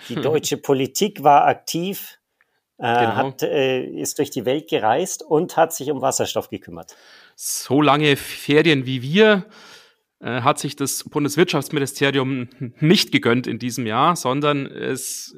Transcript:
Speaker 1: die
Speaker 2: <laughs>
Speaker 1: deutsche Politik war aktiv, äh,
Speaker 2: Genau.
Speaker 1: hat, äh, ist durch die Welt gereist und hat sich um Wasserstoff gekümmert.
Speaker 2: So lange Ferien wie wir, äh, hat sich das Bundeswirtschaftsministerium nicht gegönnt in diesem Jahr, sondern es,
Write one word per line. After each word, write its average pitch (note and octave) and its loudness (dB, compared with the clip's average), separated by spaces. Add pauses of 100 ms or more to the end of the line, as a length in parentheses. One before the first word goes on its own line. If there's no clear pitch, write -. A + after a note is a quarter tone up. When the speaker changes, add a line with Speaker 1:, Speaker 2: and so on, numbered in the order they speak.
Speaker 1:
die A#2+ -8
Speaker 2:
<laughs> C#3+ 0
Speaker 1:
deutsche - -4
Politik C#3 -2
war C#3+ 8
aktiv, E3+ -4 (600)
äh, B2 -12
Speaker 2:
Genau. A#2 2
Speaker 1:
hat, C3+ -2
äh, C3 0
ist - -8
durch C#3+ 0
die A2+ -6
Welt C#3 -2
gereist B2 0
und E3 0
hat E3 2
sich C#3+ -6
um C3+ -4
Wasserstoff A#2 -2
gekümmert. E2+ -14 (400)
Speaker 2:
So - -2
lange D3 4
Ferien D3 2
wie B2+ -6
wir, F#3+ 4 (720)
äh, A#2+ -4
hat B2 2
sich C#3+ -8
das - -4
Bundeswirtschaftsministerium C#3 -2 (320)
nicht D#3+ 4
gegönnt B2 2
in A#2 -6
diesem B2 -6
Jahr, C3 2
sondern C#3+ -2
es, - -8